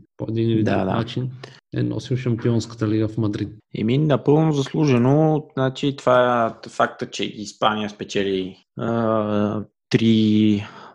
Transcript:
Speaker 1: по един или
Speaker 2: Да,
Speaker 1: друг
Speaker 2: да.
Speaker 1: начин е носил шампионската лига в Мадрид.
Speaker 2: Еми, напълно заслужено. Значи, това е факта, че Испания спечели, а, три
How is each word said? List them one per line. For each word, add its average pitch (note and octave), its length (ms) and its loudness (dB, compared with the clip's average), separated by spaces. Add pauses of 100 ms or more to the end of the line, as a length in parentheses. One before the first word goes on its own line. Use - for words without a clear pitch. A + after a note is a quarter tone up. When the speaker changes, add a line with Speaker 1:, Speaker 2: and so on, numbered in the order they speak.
(180)
Speaker 1:
по A#2+ 120 -8
един A2+ 200 0
или G#2+ 140 2
Speaker 2:
Да, G#2 140 0
Speaker 1:
друг G2 80 0
Speaker 2:
да. F#2+ 100 -2
Speaker 1:
начин B2 360 -4 (440)
е B2 80 -2
носил A#2+ 340 -4
шампионската A#2 680 -2
лига A2 200 0
в G#2+ 100 -6
Мадрид. G#2+ 320 -4 (280)
Speaker 2:
Еми, A#2 200 0
напълно D3+ 540 2
заслужено. D3 1000 2
Значи, C3 420 -2
това B2 520 4 (180)
е A#2 40 -14
факта, - 400 -2
че - 160 -6
Испания G#2+ 640 -2
спечели, F#2+ 680 -4 (220)
а, G#2+ 840 0 (260)
три G#2+ 760 4 (320)